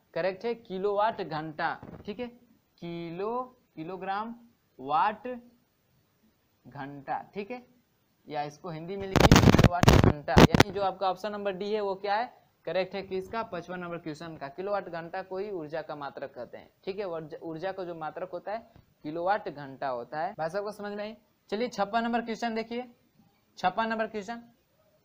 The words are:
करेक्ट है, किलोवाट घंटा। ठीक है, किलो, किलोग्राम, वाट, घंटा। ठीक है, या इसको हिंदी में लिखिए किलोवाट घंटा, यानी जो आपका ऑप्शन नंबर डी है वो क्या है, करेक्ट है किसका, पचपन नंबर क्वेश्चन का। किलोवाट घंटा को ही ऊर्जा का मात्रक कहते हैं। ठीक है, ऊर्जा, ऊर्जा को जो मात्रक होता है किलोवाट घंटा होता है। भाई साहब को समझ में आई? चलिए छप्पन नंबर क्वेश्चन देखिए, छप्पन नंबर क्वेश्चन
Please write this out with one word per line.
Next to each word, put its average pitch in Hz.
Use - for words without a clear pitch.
करेक्ट 190
है, 233
किलोवाट 202
घंटा। 156
ठीक 208
है, 240
किलो, 170
किलोग्राम, 190
वाट, 170
घंटा। 139
ठीक 202
है, 247
या 147
इसको 147
हिंदी 170
में 196
लिखिए 190
किलोवाट -
घंटा, -
यानी 196
जो 196
आपका 185
ऑप्शन 208
नंबर 202
डी 202
है 214
वो 196
क्या 196
है, 240
करेक्ट 180
है 196
किसका, 190
पचपन 180
नंबर 170
क्वेश्चन 160
का। 139
किलोवाट 185
घंटा 170
को 190
ही 208
ऊर्जा 156
का 156
मात्रक 139
कहते 113
हैं। 92
ठीक 190
है, 208
ऊर्जा, 160
ऊर्जा 165
को 190
जो 175
मात्रक 160
होता 180
है 233
किलोवाट 175
घंटा 139
होता 127
है। 190
भाई 156
साहब 196
को 208
समझ 202
में 208
आई? 214
चलिए 226
छप्पन 208
नंबर 233
क्वेश्चन 226
देखिए, 233
छप्पन 202
नंबर 220
क्वेश्चन 220